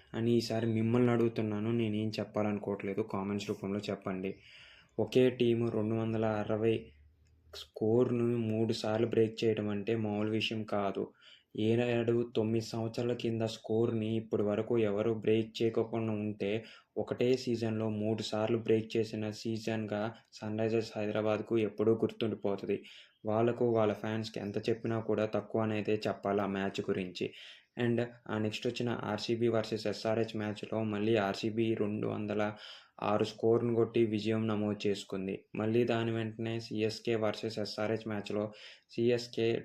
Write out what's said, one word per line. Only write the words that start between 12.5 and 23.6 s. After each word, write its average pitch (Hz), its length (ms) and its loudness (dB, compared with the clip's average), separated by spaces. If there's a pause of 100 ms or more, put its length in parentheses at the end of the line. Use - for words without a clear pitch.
సంవత్సరాల 117 480 -2
కింద 113 360 -2
స్కోర్‌ని 113 680 0
ఇప్పటి 110 280 0
వరకు 107 360 0
ఎవరు 107 340 2
బ్రేక్ 110 400 2
చేయకోకుండా 113 600 0
ఉంటే 104 380 -2 (460)
ఒకటే 123 400 0
సీజన్‌లో 113 560 0
మూడు 107 300 0
సార్లు 110 340 0
బ్రేక్ 110 320 2
చేసిన 110 420 -2
సీజన్‌గా 110 720 -4 (320)
సన్ 107 260 -6
రైజర్స్ 110 340 0
హైదరాబాద్కు 107 680 0
ఎప్పుడూ 110 340 4
గుర్తుండిపోతుంది. 101 840 -2 (480)
వాళ్ళకు, 117 460 2